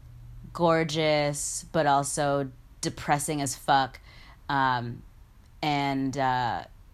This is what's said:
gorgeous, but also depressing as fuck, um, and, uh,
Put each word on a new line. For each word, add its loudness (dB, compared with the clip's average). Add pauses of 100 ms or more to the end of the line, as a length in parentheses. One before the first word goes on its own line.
(540)
gorgeous, 2
but 2
also 2 (300)
depressing -2
as -4
fuck, 2 (500)
um, 0 (600)
and, 0
uh, 0 (280)